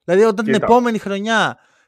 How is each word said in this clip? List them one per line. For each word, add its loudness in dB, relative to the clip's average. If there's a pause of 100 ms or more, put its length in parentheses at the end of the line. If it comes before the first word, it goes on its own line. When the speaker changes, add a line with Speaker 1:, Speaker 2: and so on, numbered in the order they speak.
Speaker 1:
δηλαδή 2
όταν 0
την -2
Speaker 2:
Κοίτα. 0
Speaker 1:
επόμενη 2
χρονιά, -4 (300)